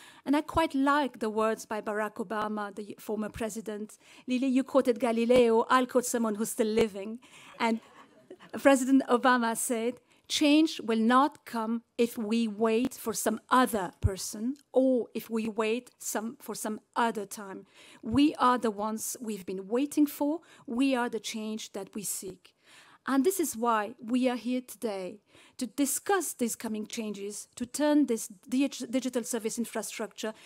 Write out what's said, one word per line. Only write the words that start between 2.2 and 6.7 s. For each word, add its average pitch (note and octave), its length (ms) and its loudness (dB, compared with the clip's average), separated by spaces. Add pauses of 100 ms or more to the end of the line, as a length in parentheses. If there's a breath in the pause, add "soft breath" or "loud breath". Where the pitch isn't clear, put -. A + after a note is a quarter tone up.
the G#3+ 240 -12
former G#3+ 300 -6
president. G#3+ 680 -8 (300 loud breath)
Lily, B3+ 220 0
you C4 160 4
quoted B3+ 340 2
Galileo, A#3 720 4
I'll B3+ 160 6
quote B3 180 2
someone A#3 300 0
who's G#3+ 160 -4
still A#3 160 0
living. A3 540 0 (400 loud breath)